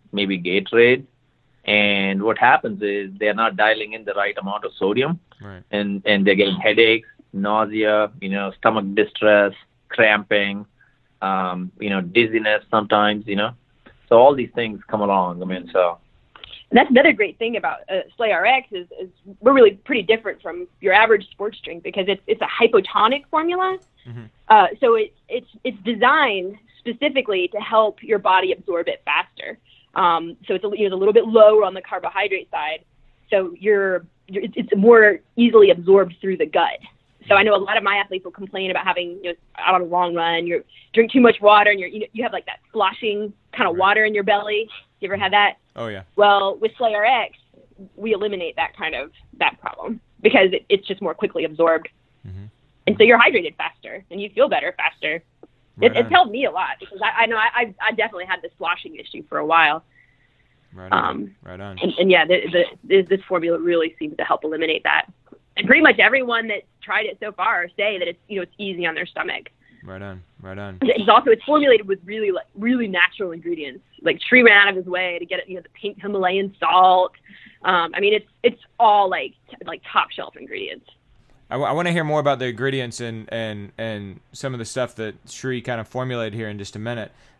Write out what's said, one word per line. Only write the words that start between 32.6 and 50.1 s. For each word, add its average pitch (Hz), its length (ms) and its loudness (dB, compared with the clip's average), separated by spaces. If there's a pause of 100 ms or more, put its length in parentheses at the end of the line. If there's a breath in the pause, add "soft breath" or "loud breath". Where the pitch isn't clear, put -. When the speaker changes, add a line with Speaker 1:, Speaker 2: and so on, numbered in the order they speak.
Speaker 3:
So 185 280 0
you're, 190 460 0 (220)
you're, 196 180 -4
it's, - 120 -6
it's 202 200 -2
more 214 440 8 (160)
easily 220 340 8
absorbed 180 500 4
through 190 180 -4
the 156 80 -2
gut. 165 320 -2 (500)
So 202 80 4
I 196 80 6
know 214 100 4
a - 20 6
lot 196 220 -2
of 202 60 -2
my 196 120 0
athletes 190 280 -6
will 175 80 -16
complain 190 380 -8
about 180 140 -4
having, 180 380 -6
you 180 80 -8
know, 170 40 -10 (220)
out 185 200 0
on 180 60 -2
a - 20 -6
long 175 300 -2
run, 170 320 -2
you 170 160 -4 (300 soft breath)
drink 226 200 2
too 269 100 4
much 233 180 6
water, 208 300 6
and 202 100 0
you're, 180 80 -10
you 208 120 -12
know, - 120 -10
you 220 100 -8
have, 226 120 -6
like, 170 120 -10
that - 120 -12 (140)
sloshing 208 600 -4 (200)
kind - 160 -2
of 170 80 -2
Speaker 2:
Right. 185 40 -2
Speaker 3:
water 208 240 2
in 214 100 0
your 202 100 -2
belly. 214 440 -2 (320 loud breath)
You 196 80 -8
ever 196 80 -4
had 196 160 -4
that? 202 220 2 (220)
Speaker 2:
Oh, 117 100 -8
yeah. 101 160 -10 (140)
Speaker 3:
Well, 202 400 4
with 220 200 -4
Slay 226 180 -2
R 208 100 0
X, 233 340 0 (580)
we 214 160 -6
eliminate 196 440 -6
that 160 200 -6
kind 160 180 -8
of, 135 160 -10 (280)
that - 200 -2
problem - 420 -10 (220)